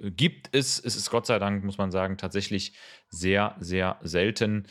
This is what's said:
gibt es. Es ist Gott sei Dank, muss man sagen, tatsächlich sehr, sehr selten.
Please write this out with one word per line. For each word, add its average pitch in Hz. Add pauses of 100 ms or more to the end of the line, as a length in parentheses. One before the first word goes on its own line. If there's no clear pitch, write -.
gibt 101
es. 131
Es 110
ist 101
Gott 117
sei 117
Dank, 98
muss 98
man 98
sagen, 95
tatsächlich 98 (360)
sehr, 95
sehr 92
selten. 101